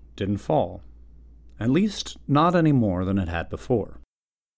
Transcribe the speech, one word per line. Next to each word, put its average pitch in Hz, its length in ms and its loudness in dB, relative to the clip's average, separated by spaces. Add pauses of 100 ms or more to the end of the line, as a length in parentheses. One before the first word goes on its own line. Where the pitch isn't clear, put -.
(160)
didn't 101 220 -2
fall, 98 440 -2 (800)
at 110 100 0
least 190 480 0 (100)
not 160 280 4
any 160 160 4
more 98 340 2
than 98 120 0
it 90 100 0
had 82 220 -4
before. - 500 -4 (580)